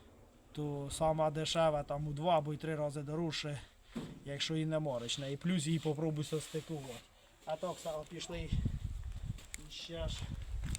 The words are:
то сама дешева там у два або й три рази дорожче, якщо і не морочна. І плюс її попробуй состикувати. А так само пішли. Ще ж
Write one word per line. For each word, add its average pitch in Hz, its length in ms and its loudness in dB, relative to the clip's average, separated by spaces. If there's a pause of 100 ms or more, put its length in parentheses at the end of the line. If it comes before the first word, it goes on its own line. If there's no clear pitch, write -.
(520)
то 143 400 -2
сама 160 380 4
дешева 156 520 4
там 147 260 -2
у 147 40 -2
два 160 260 6
або 151 160 2
й - 20 -6
три 160 200 -2
рази 147 260 0
дорожче, 151 580 -2 (640)
якщо 139 320 0
і 156 100 4
не 156 120 4
морочна. 135 480 -2
І 139 100 -2
плюс 170 300 2
її 165 120 4
попробуй 151 460 2
состикувати. 143 760 -4 (460)
А 156 100 0
так 175 260 -2
само 156 280 -4
пішли. 170 400 -4 (1200)
Ще 165 380 -4
ж 156 120 -2 (580)